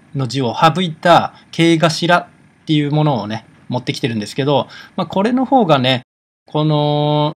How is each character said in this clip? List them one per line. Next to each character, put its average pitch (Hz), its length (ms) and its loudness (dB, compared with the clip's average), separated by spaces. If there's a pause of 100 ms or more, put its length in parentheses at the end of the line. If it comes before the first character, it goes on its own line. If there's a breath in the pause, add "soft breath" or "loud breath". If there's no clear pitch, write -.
(140)
の 135 120 -4
字 127 140 -6
を 113 140 -2
省 165 260 2
い 165 140 -4
た 160 400 2 (160 loud breath)
形 165 280 2
頭 165 400 2
っ - 80 -6 (400)
て 160 60 -2
い 151 140 2
う 143 60 -4
も 151 120 2
の 139 160 0
を 101 60 -8
ね、 110 200 -10 (220)
持 123 100 -6
っ 120 40 -6
て 139 100 -4
き - 80 -14
て 135 80 -2
る 117 60 -6
ん 110 40 -4
で 104 80 -6
す - 80 -16
け 135 100 -4
ど、 139 240 0 (280 loud breath)
ま 185 80 -4
あ、 - 20 -4
こ 190 160 -2
れ 240 100 0
の 254 120 -2
方 247 220 2
が 147 120 4
ね、 127 240 0 (440)
こ 151 180 -2
の 147 760 0